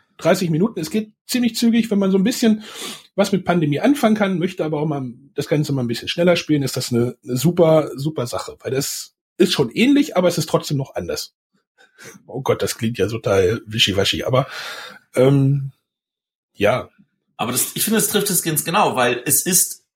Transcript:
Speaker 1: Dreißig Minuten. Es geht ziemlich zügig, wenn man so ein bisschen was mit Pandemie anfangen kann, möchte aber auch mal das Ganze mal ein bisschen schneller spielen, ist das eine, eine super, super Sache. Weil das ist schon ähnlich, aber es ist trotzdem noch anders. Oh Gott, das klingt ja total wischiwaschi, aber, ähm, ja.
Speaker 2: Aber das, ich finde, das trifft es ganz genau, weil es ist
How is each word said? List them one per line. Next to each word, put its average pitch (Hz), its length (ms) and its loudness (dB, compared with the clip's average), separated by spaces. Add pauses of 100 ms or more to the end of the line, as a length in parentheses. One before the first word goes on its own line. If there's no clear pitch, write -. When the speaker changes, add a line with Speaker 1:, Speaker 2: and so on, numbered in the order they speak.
(160)
Speaker 1:
Dreißig 180 340 0
Minuten. 185 280 0
Es 156 120 -6
geht 214 220 -4 (140)
ziemlich 240 300 -2
zügig, 226 340 2
wenn 202 80 2
man 190 140 2
so 196 60 4
ein 185 60 4
bisschen 220 380 2 (540)
was 190 160 2
mit 185 120 0
Pandemie 160 360 2
anfangen 233 340 4
kann, 196 240 0
möchte 175 260 -4
aber 156 160 -2
auch 151 60 0
mal 135 260 -4 (220)
das - 140 -6
Ganze 147 240 0
mal 135 100 0
ein 120 60 -2
bisschen - 180 -6
schneller 175 300 2
spielen, 151 260 0
ist 131 140 -4
das 127 160 -6
eine, 123 320 0
eine 123 120 -4
super, 160 600 4
super 139 320 -4
Sache. - 320 -8
Weil 117 100 -8
das - 460 -6 (200)
ist - 160 2
schon 131 180 0
ähnlich, 277 460 2
aber 180 120 2
es 170 100 -2
ist 156 100 -2
trotzdem - 280 -2
noch 135 180 -6
anders. - 400 -8 (920)
Oh 131 140 -10
Gott, - 200 -2
das - 160 -4
klingt 113 200 -2
ja 98 100 0
total 98 580 0
wischiwaschi, 101 560 0
aber, 127 240 0 (720)
ähm, 139 560 4 (800)
ja. - 360 0 (460)
Speaker 2:
Aber - 160 -4
das, - 220 -4
ich - 80 -4
finde, 220 160 0
das - 100 0
trifft 196 220 0
es 170 120 0
ganz 156 220 -4
genau, 170 320 0
weil 123 300 0
es - 180 0
ist - 400 -2 (120)